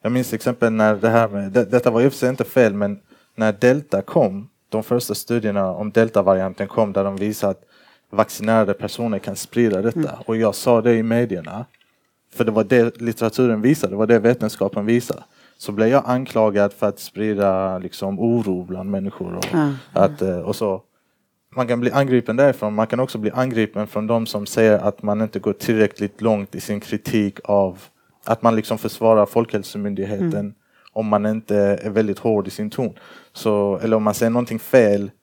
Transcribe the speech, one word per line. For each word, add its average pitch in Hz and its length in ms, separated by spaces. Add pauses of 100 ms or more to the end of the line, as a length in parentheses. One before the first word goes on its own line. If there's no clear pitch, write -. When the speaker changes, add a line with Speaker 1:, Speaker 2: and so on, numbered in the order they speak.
Speaker 1:
Jag 113 100
minns 123 180
till 113 60
exempel 117 380
när 107 220
det 107 140
här 113 180
med, 101 240
det, 110 140
detta 120 260
var 117 100
i 131 60
och 135 40
för 131 80
sig 127 100
inte 127 140
fel, 113 300
men 101 260 (360)
när 110 180
Delta 123 480
kom, 104 480 (200)
de 110 140
första 120 320
studierna 101 560
om 104 200
Delta-varianten 95 760
kom, 104 260
där 98 100
de 98 120
visade 101 360
att - 120 (460)
vaccinerade 107 640
personer 107 460
kan 98 160
sprida 107 460
detta. 117 180
Speaker 2:
Mm. - 260
Speaker 1:
Och 113 120
jag 110 180
sa 117 260
det 117 140
i 113 80
medierna, 113 640 (680)
för 117 120
det 110 60
var 107 120
det 117 380
litteraturen 113 600
visade, 117 320
det 98 40
var 107 100
det 117 120
vetenskapen 104 680
visade. 120 380 (340)
Så - 140
blev 107 160
jag 131 180
anklagad 110 680
för - 140
att 101 120
sprida, 98 800
liksom, 98 420
oro 107 440
bland 92 280
människor. 95 440
Och, 87 180
Speaker 2:
Ja. 151 180 (220)
Speaker 1:
att, 98 280
eh, 92 180
och 101 160
så. 98 260 (760)
Man 123 120
kan 120 120
bli 120 120
angripen 127 440
därifrån, 123 400
man 110 120
kan 120 120
också 127 180
bli 107 140
angripen 110 560
från 107 200
de 113 180
som 104 200
säger 110 320
att 101 260
man 104 180
inte 107 180
går 104 140
tillräckligt 104 680
långt 107 340
i 92 60
sin 104 180
kritik 104 640
av, 95 360 (460)
att 113 160
man, 117 140
liksom, 110 220
försvarar 110 480
Folkhälsomyndigheten 101 1080
Speaker 2:
Mm. 101 200 (400)
Speaker 1:
om 110 140
man 104 180
inte 110 320
är 101 320
väldigt 101 300
hård 104 280
i 92 40
sin 107 180
ton. 120 240 (400)
Så, 101 500
eller 110 140
om 107 60
man 107 100
säger 113 160
någonting 117 300
fel 104 520 (120)